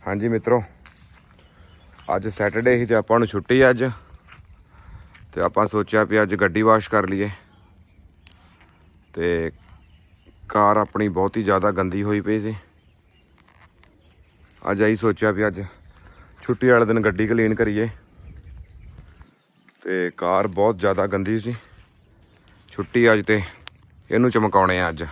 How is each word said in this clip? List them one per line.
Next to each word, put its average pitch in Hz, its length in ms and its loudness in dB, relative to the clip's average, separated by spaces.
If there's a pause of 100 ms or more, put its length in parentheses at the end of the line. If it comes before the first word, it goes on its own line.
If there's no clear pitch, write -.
ਹਾਂਜੀ 101 240 -4
ਮਿੱਤਰੋ, 113 340 0 (1500)
ਅੱਜ 98 120 -6
ਸੈਟਰਡੇ 110 500 0
ਸੀ 120 80 -2
ਤੇ 113 100 0
ਆਪਾਂ 113 240 2
ਨੂੰ 113 80 2
ਛੁੱਟੀ 127 420 2
ਅੱਜ, 123 140 0 (1500)
ਤੇ - 80 -4
ਆਪਾਂ 95 260 0
ਸੋਚਿਆ 107 360 0
ਵੀ 107 180 0
ਅੱਜ 101 140 0
ਗੱਡੀ 101 260 0
ਵਾਸ਼ 110 280 2
ਕਰ 101 200 0
ਲਈਏ। 98 200 -4 (1800)
ਤੇ 82 380 -2 (1000)
ਕਾਰ 104 280 4
ਆਪਣੀ 104 300 -2
ਬਹੁਤ 95 300 -2
ਹੀ 110 60 -2
ਜ਼ਿਆਦਾ 98 280 2
ਗੰਦੀ 95 320 -2
ਹੋਈ 104 180 -2
ਪਈ 107 180 -2
ਸੀ। 107 160 -6 (2250)
ਅੱਜ 101 100 -2
ਇਹੀ 110 140 2
ਸੋਚਿਆ 107 360 0
ਵੀ 104 160 -2
ਅੱਜ 95 140 -6 (800)
ਛੁੱਟੀ 127 260 -2
ਵਾਲੇ 117 180 6
ਦਿਨ 113 160 0
ਗੱਡੀ 107 260 0
ਕਲੀਨ 110 280 2
ਕਰੀਏ। 110 340 -2 (1900)
ਤੇ 90 340 -4
ਕਾਰ 92 300 0
ਬਹੁਤ 98 320 0
ਜ਼ਿਆਦਾ 98 280 0
ਗੰਦੀ 98 320 -2
ਸੀ। 113 160 -6 (1160)
ਛੁੱਟੀ 117 420 2
ਅੱਜ 104 120 0
ਤੇ 107 160 0 (680)
ਇਹਨੂੰ 120 200 2
ਚਮਕਾਉਣੇ 98 500 2
ਆ 87 80 0
ਅੱਜ। 82 220 -8